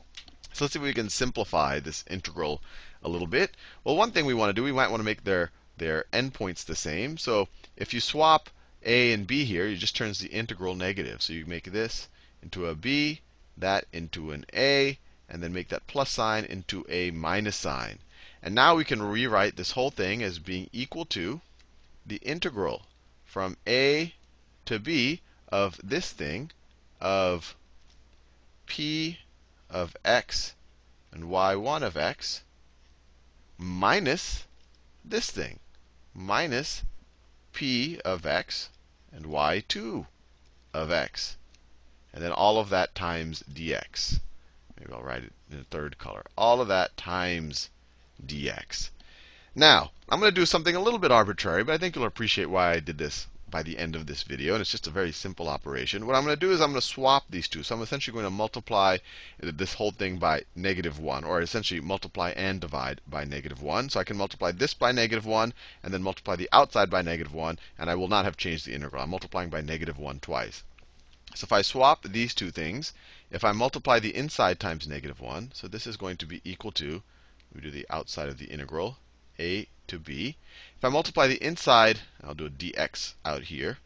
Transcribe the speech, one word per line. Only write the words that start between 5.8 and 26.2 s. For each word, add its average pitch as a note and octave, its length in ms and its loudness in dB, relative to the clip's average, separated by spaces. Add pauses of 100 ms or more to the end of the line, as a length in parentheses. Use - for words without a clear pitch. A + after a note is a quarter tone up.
endpoints A2+ 500 -2
the E2 120 -6
same. G2 420 -4
So G#2 320 2 (260)
if - 180 -6
you A#2+ 60 -2
swap D#3 500 4 (360)
a A#2+ 260 6
and G#2 160 0
b C#3 160 0
here, G2 240 0
it G#2+ 80 -2
just F#2 220 -2
turns G#2+ 220 -2
the G2 100 -8
integral F#2 460 -4
negative. F#2 460 -4
So - 120 -2
you E2 120 -6
make E2+ 260 -8
this A2 360 -4 (340)
into E2+ 260 -6
a D#2+ 80 -4
b, C#3+ 460 -2 (360)
that F#2+ 340 2
into E2 400 -8
an D2 220 -10
a, C#3 460 2 (280)
and F2 140 -10
then E2+ 100 -4
make F2+ 180 -6
that - 180 -8
plus C#3 240 -2
sign A2 340 0
into F#2+ 420 -8
a F2+ 220 -2
minus F2 460 -2
sign. A#1+ 420 -6 (460)
And F#2 100 -6
now C#3+ 220 8
we D#3 100 2
can A#2 160 -2
rewrite G#2 560 2
this F2+ 140 -6
whole C3 180 0
thing G#2 320 -2
as F#2 160 -4
being F2+ 340 -8
equal C#3 340 -8
to C#3+ 360 -4 (640)
the G#2 120 -10
integral A#2 680 -4 (420)
from F#2 400 -6
a C#3 480 2 (520)
to A2+ 120 -2
b C#3 440 0 (280)
of G2 340 0
this C3+ 280 -4
thing, F2+ 400 -6 (500)